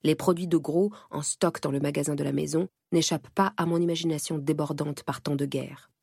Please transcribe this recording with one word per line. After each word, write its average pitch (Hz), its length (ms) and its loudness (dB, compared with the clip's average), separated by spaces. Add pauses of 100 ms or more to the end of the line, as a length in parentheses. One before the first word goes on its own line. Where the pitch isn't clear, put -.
Les 156 120 4
produits 180 320 0
de 170 100 2
gros 170 360 2 (180)
en 143 100 -4
stock - 400 0
dans 139 120 -2
le 139 80 0
magasin 147 340 0
de 143 80 -2
la 143 100 -2
maison 156 360 0 (240)
n'échappent 165 380 0
pas 196 260 2
à 170 100 0
mon 170 140 2
imagination 165 580 0
débordante 147 640 -2
par 127 180 -6
temps 143 160 -2
de 143 100 -2
guerre. 135 440 -8 (120)